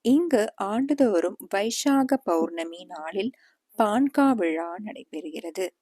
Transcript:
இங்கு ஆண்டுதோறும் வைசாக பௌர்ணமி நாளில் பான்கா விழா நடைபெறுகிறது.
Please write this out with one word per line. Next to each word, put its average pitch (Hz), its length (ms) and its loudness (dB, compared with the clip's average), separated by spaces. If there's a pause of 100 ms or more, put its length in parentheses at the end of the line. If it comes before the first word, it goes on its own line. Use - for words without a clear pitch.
இங்கு 269 560 4
ஆண்டுதோறும் 214 800 2 (180)
வைசாக 262 680 2
பௌர்ணமி 165 640 -2
நாளில் 180 460 -6 (480)
பான்கா 269 540 2
விழா 170 440 -2
நடைபெறுகிறது. 160 920 -10 (140)